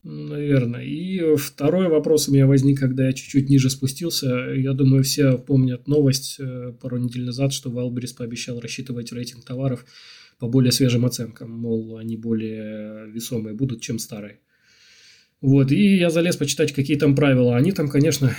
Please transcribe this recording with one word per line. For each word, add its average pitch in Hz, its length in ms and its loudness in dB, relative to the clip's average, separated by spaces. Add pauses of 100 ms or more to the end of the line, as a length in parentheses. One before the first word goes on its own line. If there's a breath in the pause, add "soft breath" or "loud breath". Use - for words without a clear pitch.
Наверное. 147 760 -2
И, 170 360 -6
э, 156 160 4
второй 160 520 0
вопрос 151 420 2
у - 20 2
меня 139 140 6
возник, 139 340 4
когда 131 280 0
я 131 60 0
чуть-чуть 139 360 -2
ниже 131 220 4
спустился. 139 560 -6 (280)
Я 135 180 0
думаю, 135 300 4
все 135 360 2
помнят 131 480 0
новость, 139 520 0
э, 123 400 -10
пару 123 200 -8
недель 123 260 -6
назад, 135 280 -2
что - 180 -8
Wildberries 123 440 -6
пообещал 120 440 -10
рассчитывать 117 520 -10
рейтинг 120 340 -12
товаров 127 380 -4 (540 loud breath)
по 120 100 -6
более 123 240 4
свежим 123 360 2
оценкам, 117 420 -8
мол, 113 480 -6
они 113 200 -8
более 110 920 -8
весомые 110 460 -8
будут, 120 260 -4
чем 113 160 -8
старые. 104 440 -12 (1000 soft breath)
Вот, 135 300 4
и 196 260 6
я 175 140 4
залез 170 260 2
почитать, 143 360 -2
какие 143 240 0
там 147 180 4
правила. 127 420 4
Они 156 140 4
там, 156 180 -2
конечно, 139 500 2